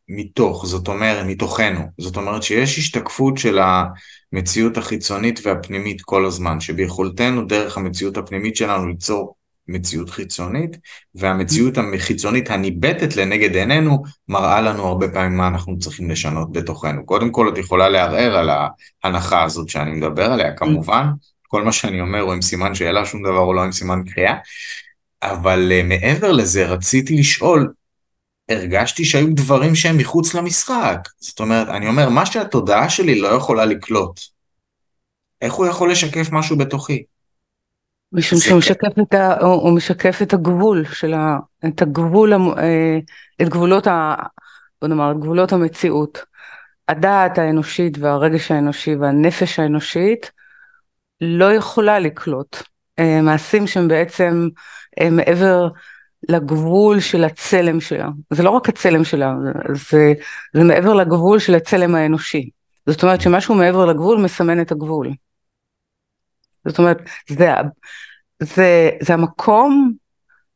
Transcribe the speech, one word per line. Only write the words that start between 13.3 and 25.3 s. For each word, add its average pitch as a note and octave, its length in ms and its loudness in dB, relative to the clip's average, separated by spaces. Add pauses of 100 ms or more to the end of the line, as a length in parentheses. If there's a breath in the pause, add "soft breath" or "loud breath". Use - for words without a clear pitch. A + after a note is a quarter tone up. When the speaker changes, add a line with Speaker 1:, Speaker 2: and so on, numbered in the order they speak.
Speaker 1:
עינינו C#3+ 480 2 (240 loud breath)
מראה G2 340 0
לנו G#2 260 -2
הרבה F#2 200 -2
פעמים F#2 300 -2
מה F2+ 100 0
אנחנו F2+ 320 -4
צריכים F2 320 -8
לשנות D#2+ 400 -6
בתוכנו. D#2 540 -6
קודם A2 260 0
כל, A2+ 180 2
את - 80 -6
יכולה F#2 320 2
לערער F#2+ 460 2
על E2 140 2 (540 soft breath)
ההנחה F2 400 0
הזאת E2 260 -4
שאני D2+ 220 -6
מדבר D#2 400 -2
עליה, F#2 200 -2
Speaker 2:
Mm. D2 60 -14
Speaker 1:
כמובן. C3 480 0 (420)
כל G#2 160 -2
מה A2+ 80 0
שאני F#2+ 300 -4
אומר G2 180 -4
הוא F#2+ 140 -2
עם F2+ 80 -4
סימן F#2 340 -4
שאלה, F#2+ 300 0
שום G2+ 180 -10
דבר F#2+ 140 0
הוא F#2 180 2
לא F#2 80 0
עם F#2 80 -4
סימן F#2 320 -4
קריאה. F#2 320 -2 (880 loud breath)
אבל, F#2 480 0